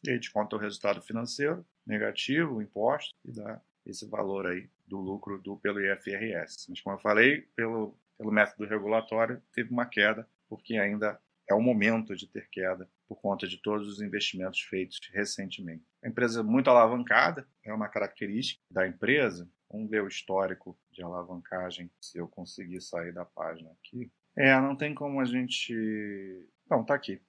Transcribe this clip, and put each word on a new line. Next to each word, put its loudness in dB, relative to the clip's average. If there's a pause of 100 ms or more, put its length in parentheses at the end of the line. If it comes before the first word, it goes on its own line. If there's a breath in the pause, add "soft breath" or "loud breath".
E -2
aí 2
desconta -4
o -2
resultado -2
financeiro, -4 (200)
negativo, -2
o -4
imposto, -2 (120)
e -14
dá -12 (260)
esse -12
valor -4
aí -6 (180)
do -10
lucro -8
do, -10
pelo -2
I 0
F -4
R -4
S. -8
Mas -12
como -6
eu -12
falei, 6 (140)
pelo, -2 (220)
pelo -2
método 4
regulatório, 0 (140)
teve -4
uma 0
queda, 2 (220)
porque -4
ainda 0 (280)
é 6
o 6
momento 4
de -12
ter -12
queda -4 (180)
por -14
conta -2
de -8
todos -2
os -10
investimentos -2
feitos -4 (140)
recentemente. -6 (200)
A -6
empresa 0
é 0
muito 6
alavancada, 6 (160)
é -10
uma -2
característica -4 (120)
da 2
empresa. 0 (240)
Vamos -8
ver 2
o -2
histórico -2 (140)
de -14
alavancagem, -8
se -16
eu -6
conseguir -12
sair -8
da -10
página -10
aqui. -14 (260)
É, 8
não 0
tem -4
como -4
a 2
gente... -4 (220)
Não, 4
tá 2
aqui. -4